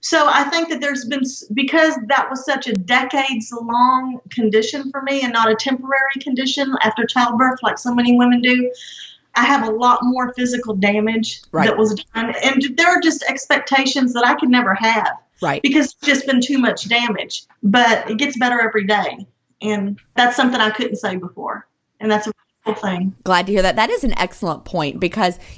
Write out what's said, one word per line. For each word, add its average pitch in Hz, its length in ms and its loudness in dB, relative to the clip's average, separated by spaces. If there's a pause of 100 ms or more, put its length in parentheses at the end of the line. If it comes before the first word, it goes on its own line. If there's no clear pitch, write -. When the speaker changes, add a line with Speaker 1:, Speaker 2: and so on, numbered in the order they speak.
Speaker 1:
So 311 260 2
I 285 160 4
think 330 240 -2
that 294 120 -6
there's 277 240 -4
been, 269 200 -6
s-, - 180 -8 (100)
because 285 440 2 (100)
that 262 240 0
was 262 140 -8
such 269 240 -4
a 226 40 -2
decades-long 247 1500 0 (100)
condition 220 600 0
for 269 120 -8
me 277 200 -2
and 247 100 -2
not 220 180 2
a 220 40 2
temporary 269 680 -2
condition 269 640 -2
after 240 220 0
childbirth 254 580 2
like 208 160 -2
so 240 160 -4
many 240 220 4
women 247 240 6
do, 247 320 2 (640)
I 240 100 2
have 220 220 2
a 220 40 -2
lot 247 320 4
more 247 320 0
physical 240 400 -2
damage 214 680 0 (120)
Speaker 2:
Right. 156 140 2
Speaker 1:
that 220 100 2
was 214 180 2 (200)
done. 226 280 -4
And 269 340 0
there 339 120 4
are 359 120 4
just 330 280 0
expectations 269 880 0
that 240 120 2
I 285 80 4
could 294 140 0
never 220 260 4
have. 220 420 0 (240)
Speaker 2:
Right. 143 220 -2
Speaker 1:
Because 285 300 4
it's - 140 -14
just 269 200 2
been 262 140 2
too 269 180 0
much 220 300 0
damage. 233 560 -2 (180)
But 233 480 4
it 220 80 -4
gets 277 200 -2
better 247 220 2
every 220 260 0
day. 202 380 -2 (380)
And 202 360 -4 (180)
that's 247 180 2
something 247 260 2
I 214 100 2
couldn't 214 260 -4
say 190 200 -6
before. - 520 -10 (320)
And 214 100 -2
that's 214 160 0
a 214 60 -6 (320)
cool 214 100 -2
thing. 190 480 -4
Speaker 2:
Glad 185 240 2
to 196 60 -2
hear 196 100 4
that. 185 140 2
That 226 140 2
is 466 120 -2
an - 160 0
excellent 175 460 -4
point, 151 340 -4
because, 180 400 -2 (200)